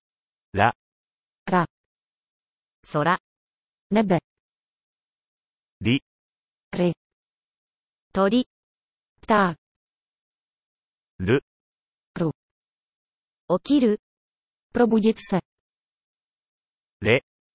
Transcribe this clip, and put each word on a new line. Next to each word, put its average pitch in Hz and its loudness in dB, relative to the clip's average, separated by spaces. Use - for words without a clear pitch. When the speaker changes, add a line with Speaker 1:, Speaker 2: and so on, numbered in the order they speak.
Speaker 1:
Ra. 104 2
Speaker 2:
Ra. 180 0
Speaker 3:
Sora. 160 -2
Speaker 2:
Nebe. 196 0
Speaker 1:
Ri. 117 0
Speaker 2:
Ry. 175 0
Speaker 3:
Tori. 202 2
Speaker 2:
Pták. 196 0
Speaker 1:
Ru. 107 0
Speaker 2:
Ru. 165 -2
Speaker 3:
Okiru. 226 0
Speaker 2:
Probudit 220 2
se. 185 -4
Speaker 1:
Re. 110 0